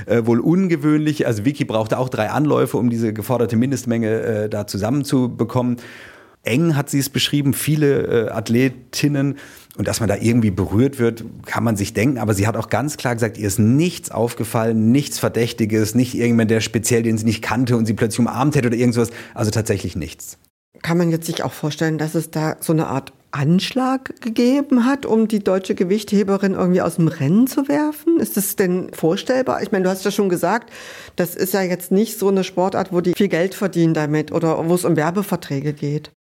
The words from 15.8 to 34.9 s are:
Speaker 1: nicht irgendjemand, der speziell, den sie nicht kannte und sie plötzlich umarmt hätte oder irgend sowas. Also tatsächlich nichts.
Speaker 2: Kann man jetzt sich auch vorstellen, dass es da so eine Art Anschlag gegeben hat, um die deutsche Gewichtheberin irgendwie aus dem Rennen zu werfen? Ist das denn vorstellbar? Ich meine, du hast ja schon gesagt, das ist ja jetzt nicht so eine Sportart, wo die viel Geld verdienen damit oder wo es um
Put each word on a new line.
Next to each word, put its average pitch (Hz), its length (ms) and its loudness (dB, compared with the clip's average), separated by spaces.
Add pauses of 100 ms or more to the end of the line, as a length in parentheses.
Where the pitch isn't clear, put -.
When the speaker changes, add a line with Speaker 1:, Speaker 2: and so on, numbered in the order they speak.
Speaker 1:
nicht 127 200 0
irgendjemand, 117 360 2
der 113 100 4
speziell, 117 420 0
den 113 160 0
sie 113 80 -2
nicht 107 160 0
kannte 120 340 0
und 113 80 2
sie 107 80 2
plötzlich 110 280 0
umarmt 120 340 0
hätte 123 140 2
oder 117 80 0
irgend 120 180 2
sowas. 117 160 0 (240)
Also 110 160 0
tatsächlich 104 440 -2
nichts. - 440 -10 (440)
Speaker 2:
Kann 165 140 0
man 175 140 2
jetzt 165 160 -2
sich 160 160 -4
auch - 100 -6
vorstellen, 160 460 -2
dass 156 160 -4
es 160 160 -4
da 156 300 -2
so - 120 -2
eine 160 140 2
Art 131 260 -6 (200)
Anschlag 254 880 -2
gegeben 247 640 2
hat, 277 180 0
um 220 240 2
die 214 120 0
deutsche 196 340 0
Gewichtheberin 196 800 0
irgendwie 180 260 2
aus - 160 -2
dem 165 120 4
Rennen 170 380 2
zu 277 220 -2
werfen? 302 500 0
Ist - 200 -2
das - 180 -4
denn 180 380 0
vorstellbar? 254 680 0
Ich 208 100 -6
meine, 190 120 2
du 185 60 0
hast 190 160 -4
ja 202 40 0
schon 196 200 0
gesagt, 180 420 -2 (440)
das 175 180 -2
ist 190 180 -4
ja 202 80 2
jetzt 175 300 -2
nicht 214 280 2
so 196 100 2
eine 190 160 2
Sportart, 185 480 -2
wo 175 100 2
die 180 120 2
viel 202 140 2
Geld 175 260 0
verdienen 170 380 2
damit 151 400 0
oder 165 360 0
wo 175 60 4
es 180 120 2
um 165 100 2